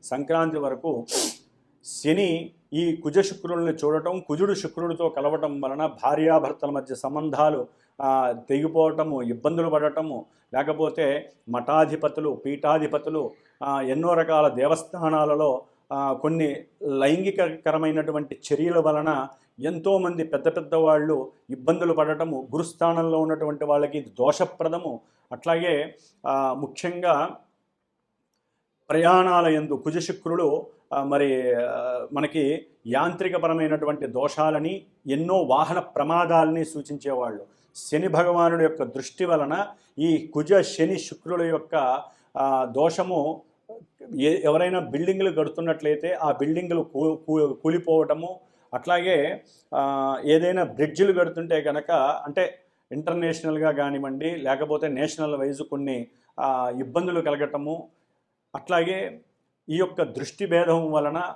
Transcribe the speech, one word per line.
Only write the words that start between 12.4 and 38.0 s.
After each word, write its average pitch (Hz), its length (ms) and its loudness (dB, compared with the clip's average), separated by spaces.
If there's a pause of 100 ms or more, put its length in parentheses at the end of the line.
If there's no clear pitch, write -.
పీఠాధిపతులు, 147 880 0 (320)
ఆ, 139 180 -2
ఎన్నో 151 320 0
రకాల 160 340 4
దేవస్థానాలలో, 151 1120 2 (320)
ఆ, 139 200 -2
కొన్ని 151 420 0 (280)
లైంగికకరమైనటువంటి 156 1600 0 (140)
చర్యల 165 260 2
వలన 151 480 0 (320)
ఎంతోమంది 175 640 -2
పెద్ద 160 240 -2
పెద్ద 160 280 -2
వాళ్ళు 151 560 2 (180)
ఇబ్బందులు 160 440 0
పడటము, 156 580 -2
గురుస్థానంలో 165 680 0
ఉన్నటువంటి 156 460 -2
వాళ్ళకి 147 320 2
ఇది 131 120 -8
దోషప్రదము. 160 880 -2 (320)
అట్లాగే, 160 640 0 (320)
ఆ, 135 260 0
ముఖ్యంగా 156 840 -2 (1500)
ప్రయాణాల 175 580 6
యందు 151 260 2
కుజశుక్రులు, 160 920 -2 (280)
ఆ, 139 100 0
మరి, 135 520 2
ఆ, 120 580 -4
మనకి 147 520 0 (220)
యాంత్రికపరమైనటువంటి 156 1200 0
దోషాలని, 151 800 -2 (220)
ఎన్నో 165 360 2
వాహన 156 360 2
ప్రమాదాలని 165 840 2
సూచించేవాళ్ళు. 139 800 -6 (300)
శని 160 320 -2